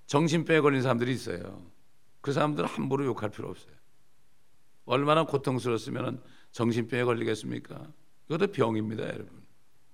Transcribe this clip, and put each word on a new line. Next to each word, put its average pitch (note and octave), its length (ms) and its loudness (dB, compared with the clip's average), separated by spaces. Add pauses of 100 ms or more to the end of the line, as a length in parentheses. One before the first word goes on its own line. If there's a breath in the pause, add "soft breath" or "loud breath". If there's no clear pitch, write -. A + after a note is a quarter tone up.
정신병에 D#3 560 4
걸린 C#3 200 6
사람들이 B2 300 2
있어요. F#2+ 540 -8 (560)
그 C#3 100 -4
사람들 D3 340 0
함부로 C#3 400 -2
욕할 G#2+ 240 -2
필요 - 200 -10
없어요. - 240 -16 (1120)
얼마나 D3 400 4
고통스러웠으면은 B2 960 -2 (300 soft breath)
정신병에 A#2+ 520 0
걸리겠습니까? A#2 880 -4 (360)
이것도 E3 240 0
병입니다, A2 520 0
여러분. - 400 -10 (500)